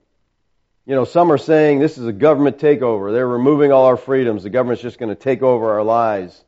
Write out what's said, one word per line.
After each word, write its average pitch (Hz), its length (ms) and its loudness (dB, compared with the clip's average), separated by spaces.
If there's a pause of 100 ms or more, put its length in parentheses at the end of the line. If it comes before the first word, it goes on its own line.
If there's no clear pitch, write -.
(840)
You 135 120 -6
know, 127 80 0
some 170 260 2
are 143 80 2
saying, 151 400 2
"This 151 200 -2
is 120 80 -8
a 113 60 -6
government 139 460 2
takeover. 113 540 0
They're 127 140 -2
removing 139 440 2
all 131 160 6
our 127 100 4
freedoms. 120 460 -4
The 101 80 -12
government's 123 320 -2
just 120 160 -12
gonna 110 160 -6
take 127 280 -4
over 113 320 0
our 104 100 -2
lives 110 640 -2